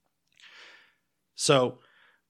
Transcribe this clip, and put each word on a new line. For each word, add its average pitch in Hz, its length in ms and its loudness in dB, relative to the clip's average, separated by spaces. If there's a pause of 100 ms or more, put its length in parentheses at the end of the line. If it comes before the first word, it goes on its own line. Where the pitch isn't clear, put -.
(1400)
So 127 440 0 (500)